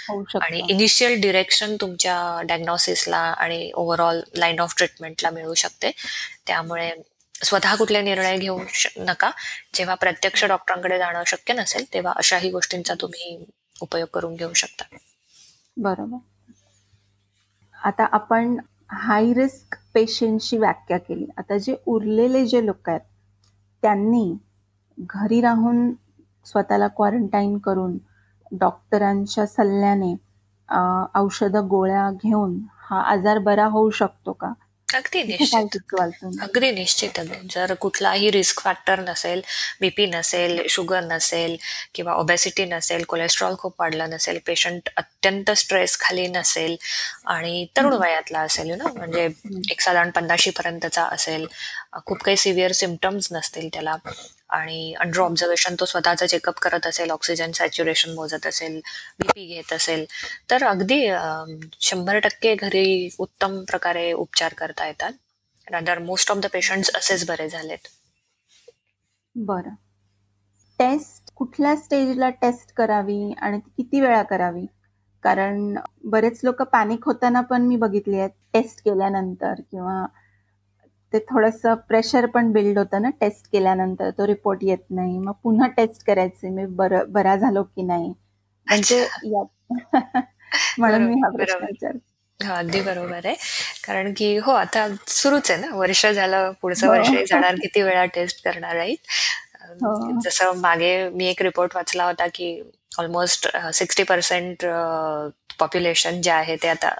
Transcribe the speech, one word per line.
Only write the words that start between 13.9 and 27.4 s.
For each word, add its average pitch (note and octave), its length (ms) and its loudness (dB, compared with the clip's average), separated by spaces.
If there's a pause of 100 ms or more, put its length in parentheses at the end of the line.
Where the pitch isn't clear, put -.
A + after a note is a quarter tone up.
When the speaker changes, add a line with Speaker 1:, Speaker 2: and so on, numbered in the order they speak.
Speaker 2:
करून E3 220 -6
घेऊ E3+ 180 -8
शकता. - 440 -6 (800)
Speaker 1:
बरोबर. G#3 400 -4 (1700)
आता G3+ 280 0
आपण A#3 460 2 (340)
हाय G#3 340 2
रिस्क B3+ 500 2 (180)
पेशंटची A3 640 2
व्याख्या F3+ 400 0
केली. F3+ 280 -6 (120)
आता G3 200 -4
जे B3 180 -2 (100)
उरलेले A#3 600 2
जे A#3 200 2
लोक F#3+ 240 -4
आहेत, D#3+ 120 -2 (800)
त्यांनी G#3 560 2 (600)
घरी G3+ 420 0
राहून A#3+ 520 4 (520)
स्वतःला G3+ 420 2
क्वारंटाईन G3+ 720 0